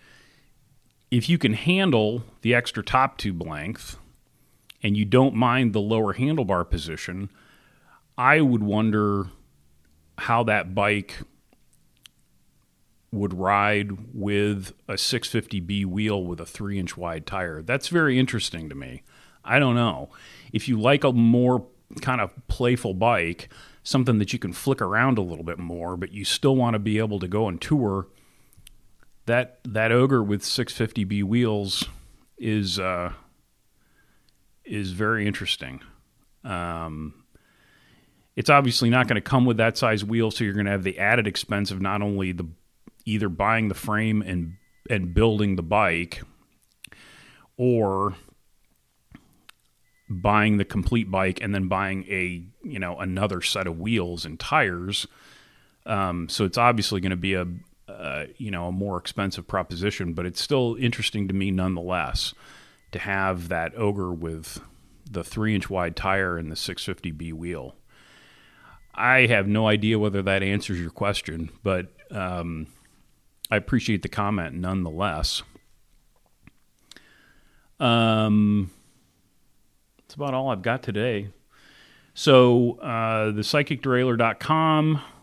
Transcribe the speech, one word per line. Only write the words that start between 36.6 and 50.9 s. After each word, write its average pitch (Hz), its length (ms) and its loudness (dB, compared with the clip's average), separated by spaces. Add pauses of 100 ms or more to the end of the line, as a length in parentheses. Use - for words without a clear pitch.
it's 117 140 -2
obviously 131 400 4
not 123 180 4
gonna 107 140 0
come 127 240 4
with 120 100 4
that 113 220 2
size 110 260 0
wheel, 110 280 0
so 120 120 -4
you're 101 100 -2
gonna 101 180 0
have 98 120 -2
the 92 160 -4
added 107 280 2
expense 101 440 -4
of 95 80 -6
not 98 220 -2
only 98 320 -2
the, 87 120 -6 (600)
either 107 220 0
buying 104 380 0
the 98 80 -2
frame 107 480 0
and, 90 340 -4 (320)
and 92 240 -2
building 104 440 4
the 87 40 -2
bike, 85 640 0 (1300)
or 101 600 2 (1900)
buying 104 480 4
the 98 80 2
complete 101 460 -2